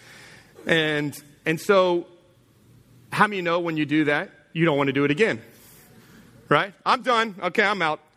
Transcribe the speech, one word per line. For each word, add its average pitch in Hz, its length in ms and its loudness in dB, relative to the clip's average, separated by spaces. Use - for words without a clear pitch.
And, 151 520 -2
and 160 160 -2
so, 185 440 2
how 196 160 2
many 202 160 -4
know 170 200 0
when 165 160 -4
you 151 80 -2
do 151 180 0
that, 147 280 -2
you 165 140 0
don't 151 120 2
wanna 139 140 2
do 139 140 0
it 143 60 2
again? 170 300 0
Right? 170 240 2
"I'm 226 180 0
done. 226 380 -2
Okay, 180 220 0
I'm 202 180 0
out. 156 200 -2